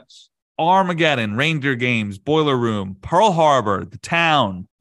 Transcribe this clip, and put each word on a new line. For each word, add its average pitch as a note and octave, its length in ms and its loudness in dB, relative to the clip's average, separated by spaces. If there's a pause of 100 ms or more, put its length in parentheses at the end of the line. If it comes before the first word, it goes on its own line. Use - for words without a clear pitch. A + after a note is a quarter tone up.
(580)
Armageddon, D#3+ 800 0
Reindeer C#3+ 380 0
Games, A2+ 420 -2
Boiler D3 400 0
Room, G#2 440 -2
Pearl G3 300 2
Harbor, B2+ 540 2
The - 140 -16
Town, C#3 680 0 (140)